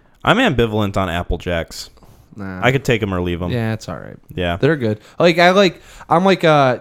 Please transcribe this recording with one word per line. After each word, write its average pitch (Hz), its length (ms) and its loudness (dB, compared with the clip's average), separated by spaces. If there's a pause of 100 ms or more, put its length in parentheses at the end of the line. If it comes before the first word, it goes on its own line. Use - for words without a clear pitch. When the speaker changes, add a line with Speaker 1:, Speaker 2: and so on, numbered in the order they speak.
(240)
Speaker 1:
I'm 185 140 2
ambivalent 113 580 0
on 98 120 -2
Apple 87 300 -4
Jacks. 82 500 -6 (460)
Speaker 2:
Nah. 95 300 -12
Speaker 1:
I 127 80 4
could 131 120 -2
take 117 160 0
'em 101 140 -2
or 90 60 -2
leave 87 200 -2
'em. 101 100 -4
Speaker 2:
Yeah, 113 220 -4
it's - 160 -10
all 87 100 -10
right. 52 180 -16 (180)
Speaker 1:
Yeah. 87 220 -2
Speaker 2:
They're 151 200 0
good. 110 220 -4 (220)
Like, 165 180 4
I 175 120 6
like, 185 300 2 (280)
I'm 170 160 2
like, 190 180 2
uh, 143 380 4